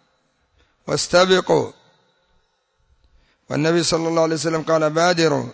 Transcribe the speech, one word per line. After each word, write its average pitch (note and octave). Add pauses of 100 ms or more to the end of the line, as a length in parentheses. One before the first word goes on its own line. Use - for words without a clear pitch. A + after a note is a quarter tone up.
(880)
واستبقوا". E3+ (1800)
والنبي D#3+
صلى E3
الله E3
عليه D#3+
وسلم D#3+
قال: D#3
"بادروا D#3+